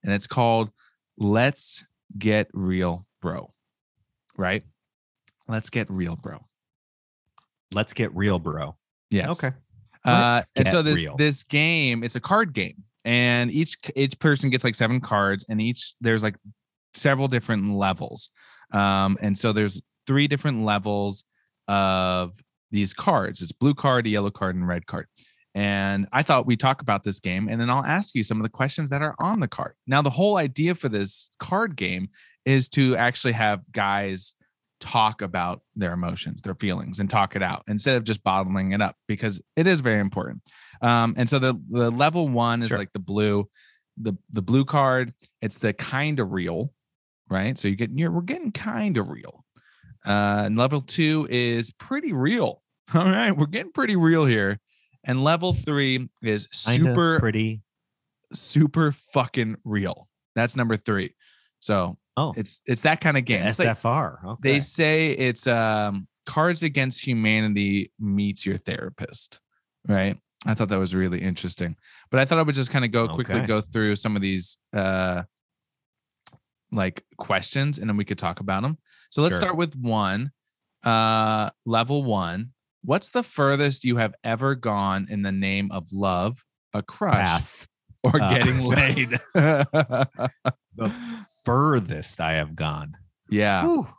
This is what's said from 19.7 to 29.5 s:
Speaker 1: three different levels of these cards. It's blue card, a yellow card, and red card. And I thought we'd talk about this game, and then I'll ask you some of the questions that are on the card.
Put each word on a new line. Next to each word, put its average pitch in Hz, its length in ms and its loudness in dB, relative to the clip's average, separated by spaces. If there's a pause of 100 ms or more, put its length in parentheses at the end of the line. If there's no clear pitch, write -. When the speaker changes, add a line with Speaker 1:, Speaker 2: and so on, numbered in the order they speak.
Speaker 1:
three 139 220 4
different 135 360 0
levels 101 600 -2 (440)
of 92 640 2 (400)
these 104 220 -2
cards. 110 480 0
It's 85 100 -10
blue 143 220 2
card, 127 320 2
a 110 40 0
yellow 101 220 0
card, 92 240 -4
and 90 120 -2
red 87 200 -4
card. - 200 -8 (480)
And 98 580 0
I 131 80 2
thought 147 240 4
we'd 123 140 2
talk 135 220 2
about 104 220 -2
this 101 160 -4
game, 92 300 -4
and 113 100 -4
then 120 100 0
I'll 135 140 0
ask 170 300 -2
you 113 100 0
some 107 140 -2
of 107 60 -2
the 113 60 -4
questions 139 420 -4
that 139 100 -2
are 151 180 -4
on 202 200 0
the 131 80 0
card. - 260 -8 (140)